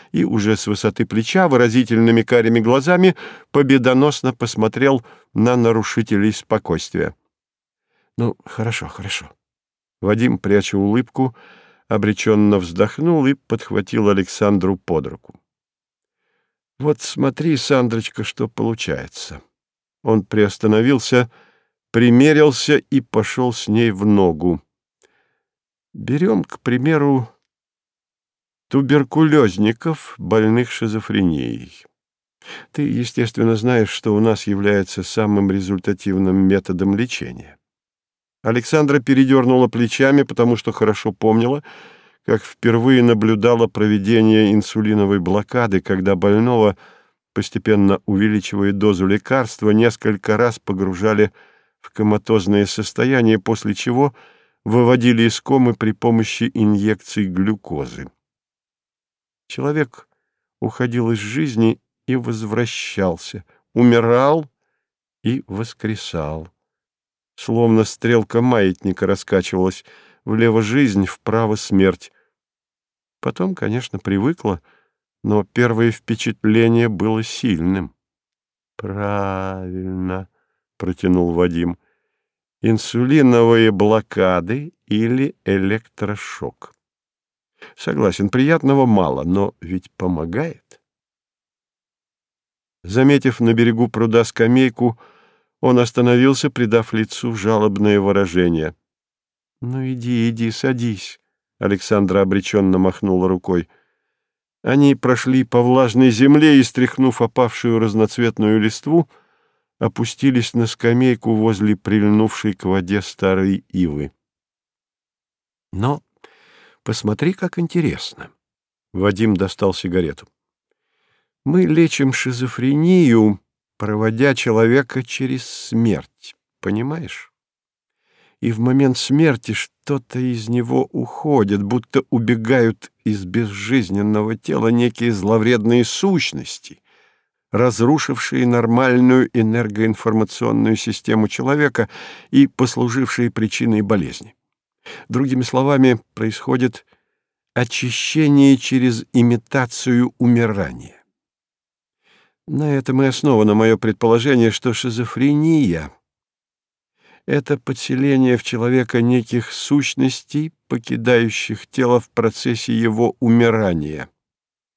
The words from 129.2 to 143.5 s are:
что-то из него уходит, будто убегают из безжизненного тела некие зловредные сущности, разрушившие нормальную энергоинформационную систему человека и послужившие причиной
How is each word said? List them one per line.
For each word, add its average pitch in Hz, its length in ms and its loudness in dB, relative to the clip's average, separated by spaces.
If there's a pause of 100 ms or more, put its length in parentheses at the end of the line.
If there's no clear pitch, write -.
что-то - 640 -8
из 120 280 -6
него 123 440 -2
уходит, 113 720 -2
будто 117 460 -2
убегают 117 840 0 (120)
из 104 220 -4
безжизненного 107 1120 -2
тела 123 300 -4
некие 120 440 0
зловредные 113 720 2
сущности, - 960 -4 (720)
разрушившие 123 920 0
нормальную 123 880 4
энергоинформационную 110 1400 0
систему 107 520 -4
человека 131 640 -2 (400)
и 139 160 4
послужившие 123 880 -2
причиной 110 500 -2